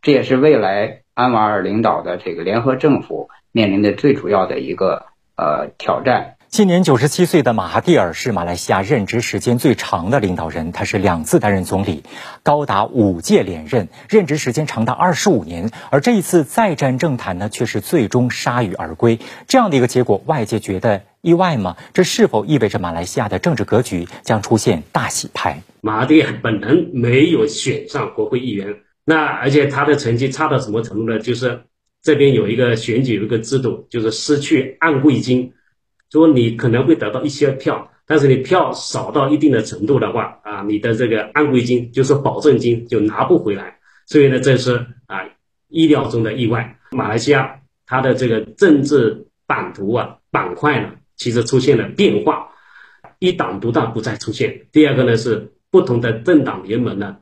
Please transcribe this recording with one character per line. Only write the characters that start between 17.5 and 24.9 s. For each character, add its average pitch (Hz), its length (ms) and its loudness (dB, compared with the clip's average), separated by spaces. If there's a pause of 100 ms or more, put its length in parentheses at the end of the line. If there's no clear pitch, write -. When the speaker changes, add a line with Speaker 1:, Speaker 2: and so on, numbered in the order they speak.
Speaker 2:
是 104 140 -4
最 - 260 0
终 123 240 2
铩 123 320 -2
羽 87 100 -4
而 82 220 -8
归。 117 240 2 (280)
这 262 120 4
样 214 100 2
的 143 80 2
一 - 20 4
个 123 60 4
结 123 180 0
果， 101 220 0
外 139 180 -2
界 107 160 -4
觉 95 200 -6
得 101 240 0 (180)
意 170 140 4
外 175 200 0
吗？ 92 220 -4 (160)
这 185 80 4
是 202 240 4
否 107 200 0
意 147 120 2
味 113 100 2
着 95 120 -4
马 85 120 -6
来 85 140 -6
西 - 140 -6
亚 104 100 -4
的 92 80 -4
政 165 180 -2
治 107 80 -4
格 113 200 2
局 - 240 -6 (160)
将 113 180 0
出 113 160 0
现 82 240 0 (100)